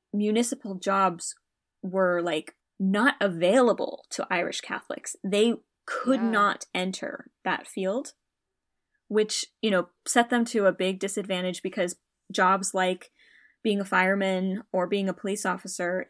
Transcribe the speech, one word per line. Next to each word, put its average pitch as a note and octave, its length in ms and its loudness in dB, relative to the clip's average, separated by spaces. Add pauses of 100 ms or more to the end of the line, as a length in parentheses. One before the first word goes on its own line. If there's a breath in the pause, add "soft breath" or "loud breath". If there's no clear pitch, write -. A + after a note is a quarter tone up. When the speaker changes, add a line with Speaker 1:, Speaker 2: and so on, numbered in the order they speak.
(120)
Speaker 1:
municipal G#3+ 640 0
jobs F#3+ 640 0 (460)
were, F3+ 380 0
like, D#3+ 360 -4 (240)
not G#3 400 2
available G3+ 880 2
to - 180 -8
Irish F3 320 -2
Catholics. - 640 -10
They G#3 320 2 (320)
could B3+ 340 0
Speaker 2:
Yeah. A3+ 100 0
Speaker 1:
not G#3 440 0
enter - 560 -6 (140)
that - 240 -4
field, G3+ 460 -4 (920)
which, G#3+ 380 0 (160)
you A3 80 2
know, F3+ 180 0 (180)
set A#3 240 4
them A#3+ 140 4
to G#3+ 220 2
a F#3 60 6
big F#3+ 260 0
disadvantage F#3 640 -4
because F3+ 360 -2 (320)
jobs F#3+ 440 2
like F#3 360 0 (520 soft breath)
being G3+ 180 0
a G3 40 -2
fireman F#3+ 840 0
or F3+ 160 0
being G3 220 0
a F#3 60 -2
police G3+ 320 -4
officer F#3 640 -4